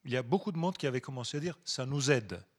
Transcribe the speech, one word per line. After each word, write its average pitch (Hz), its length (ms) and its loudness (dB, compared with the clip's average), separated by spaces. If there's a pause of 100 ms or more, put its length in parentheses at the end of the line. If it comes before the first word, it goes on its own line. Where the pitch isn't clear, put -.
Il 127 80 -6
y 127 60 2
a 127 60 2
beaucoup 185 280 2
de 160 60 -4
monde 180 200 0
qui - 80 -4
avait 127 160 0
commencé 131 360 -6
à - 20 -2
dire, « 165 240 -6
Ça - 220 -4
nous 139 260 2
aide. » 98 320 2 (140)